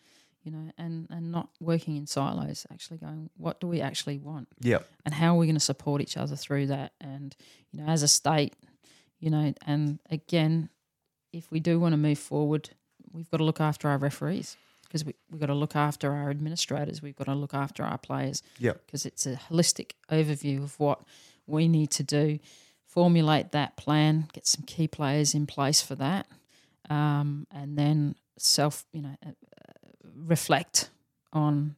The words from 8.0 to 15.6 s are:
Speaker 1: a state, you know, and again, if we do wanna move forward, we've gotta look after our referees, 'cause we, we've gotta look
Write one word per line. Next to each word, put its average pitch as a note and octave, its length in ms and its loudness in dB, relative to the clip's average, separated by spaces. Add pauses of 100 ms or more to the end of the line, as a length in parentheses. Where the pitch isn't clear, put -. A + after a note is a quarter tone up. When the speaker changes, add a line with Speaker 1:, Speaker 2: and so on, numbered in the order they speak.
Speaker 1:
a D3 60 2
state, D3 460 2 (640)
you D#3+ 120 -4
know, D3+ 220 2 (140)
and D3 320 0 (120)
again, D#3+ 600 0 (640)
if E3 180 -14
we D#3+ 100 -2
do E3 180 2
wanna E3 200 4
move D3+ 200 2
forward, D3 520 -2 (420)
we've E3 180 -14
gotta D#3+ 140 2
look D#3 160 2
after D#3 280 0
our C#3+ 100 2
referees, C#3+ 580 -4 (320)
'cause D#3 160 -4
we, D3+ 100 -10 (160)
we've D#3+ 100 -10
gotta C#3+ 140 0
look D3 220 -2